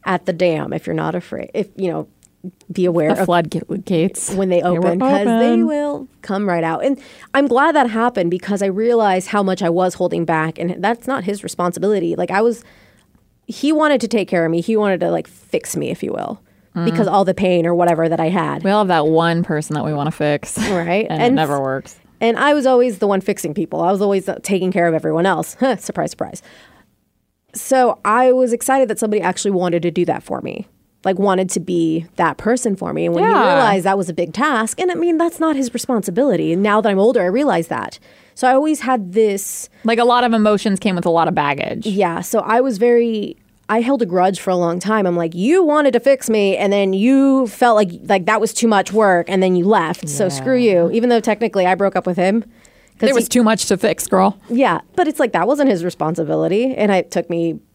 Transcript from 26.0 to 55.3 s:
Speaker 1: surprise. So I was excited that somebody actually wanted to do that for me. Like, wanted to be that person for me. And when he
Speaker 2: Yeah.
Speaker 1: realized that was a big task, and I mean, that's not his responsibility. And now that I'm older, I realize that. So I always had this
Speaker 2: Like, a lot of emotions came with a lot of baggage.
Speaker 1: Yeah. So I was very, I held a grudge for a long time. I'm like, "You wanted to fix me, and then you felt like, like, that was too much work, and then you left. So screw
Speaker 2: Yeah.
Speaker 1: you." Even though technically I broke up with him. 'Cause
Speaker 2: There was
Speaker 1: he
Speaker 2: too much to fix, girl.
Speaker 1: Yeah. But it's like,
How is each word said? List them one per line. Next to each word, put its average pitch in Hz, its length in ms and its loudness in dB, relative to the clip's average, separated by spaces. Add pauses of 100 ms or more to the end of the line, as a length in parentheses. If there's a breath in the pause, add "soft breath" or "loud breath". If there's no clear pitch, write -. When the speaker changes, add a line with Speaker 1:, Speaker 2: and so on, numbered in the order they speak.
Speaker 1:
surprise. - 300 -10 (1120 loud breath)
So 254 500 0
I 247 280 4
was 254 200 2
excited 262 380 0
that 214 100 -4
somebody 214 220 -2
actually 185 300 -2
wanted 175 320 0
to 170 80 0
do 175 140 0
that - 180 -4
for - 180 -8
me. - 260 -12 (380)
Like, 190 140 -2
wanted 190 320 0
to - 80 -4
be 165 460 -2 (100)
that 165 220 0
person 233 400 -2
for 175 160 -8
me. 160 120 -4
And 170 80 -2
when 359 120 2
he 453 40 4
Speaker 2:
Yeah. 226 260 2
Speaker 1:
realized 202 300 2
that 196 120 2
was 180 120 -2
a 170 40 -8
big 165 200 -2
task, 233 460 -2
and 359 100 0
I 349 60 -4
mean, 339 220 0
that's 330 220 -2
not 311 180 0
his 254 160 -4
responsibility. 202 800 0
And 190 100 0
now 208 160 2
that 214 100 0
I'm 196 80 0
older, 214 240 2
I 175 40 0
realize 185 420 0
that. - 320 -8 (360 soft breath)
So 254 120 0
I 247 60 4
always 294 260 2
had 220 320 -2
this 202 580 -2 (140 soft breath)
Speaker 2:
Like, 226 160 0
a 240 60 4
lot 240 180 4
of 240 80 2
emotions 214 480 2
came 190 160 -2
with 175 100 -4
a 180 40 2
lot 165 180 4
of 175 80 -2
baggage. 143 500 -2
Speaker 1:
Yeah. 185 360 0
So 214 180 -2
I 226 220 2
was 262 160 0
very, 233 580 2 (320)
I 220 140 0
held 247 200 0
a 226 40 0
grudge 180 340 2
for - 100 -6
a 180 60 2
long 175 240 0
time. 202 260 0
I'm 175 120 0
like, 165 180 -4
"You 269 260 2
wanted 294 300 2
to 233 80 2
fix 269 300 2
me, 202 260 2
and 196 160 0
then 196 220 2
you 262 540 4
felt 240 280 2
like, 208 160 2 (140)
like, 196 200 0
that 220 140 2
was 220 140 -2
too 226 160 2
much 196 240 2
work, 190 360 4
and 185 140 2
then 185 140 2
you 175 80 0
left. 180 420 0
So 151 220 -2
screw 160 260 -2
Speaker 2:
Yeah. 202 300 4
Speaker 1:
you." 170 60 0
Even 233 180 0
though 233 100 4
technically 208 480 0
I 185 80 4
broke 190 220 0
up 180 100 -4
with 175 100 -2
him. 196 260 2 (560 soft breath)
'Cause 226 80 2
Speaker 2:
There 269 80 4
was 233 100 2
Speaker 1:
he - 40 -12
Speaker 2:
too 247 140 2
much 214 220 2
to 202 100 0
fix, - 320 -2
girl. 190 300 2 (120)
Speaker 1:
Yeah. 233 300 2 (160)
But 349 140 2
it's 302 100 -8
like, 254 140 0